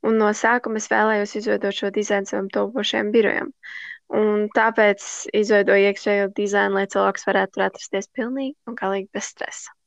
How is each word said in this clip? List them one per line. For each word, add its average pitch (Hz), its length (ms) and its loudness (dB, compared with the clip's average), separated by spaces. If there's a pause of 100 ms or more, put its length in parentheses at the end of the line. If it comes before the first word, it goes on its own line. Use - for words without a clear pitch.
un 220 180 2
no 208 140 4
sākuma 226 480 0
es - 100 -12
vēlējos 214 480 2
izveidot 208 400 -2
šo 202 160 -4
dizainu 202 380 -2
savam 196 180 -4
topošajam 208 640 -2
birojam. - 400 2 (540)
Un 214 420 0
tāpēc 220 580 2 (220)
izveidoju 202 600 4
iekšējo 202 420 0
dizainu, 202 480 0
lai 196 80 -2
cilvēks 196 400 0
varētu 190 260 -2
tur 190 140 0
atrasties - 420 -8
pilnīgi 262 520 -6
un - 160 -12
galīgi 196 340 -4
bez - 180 -8
stresa. - 440 -14 (120)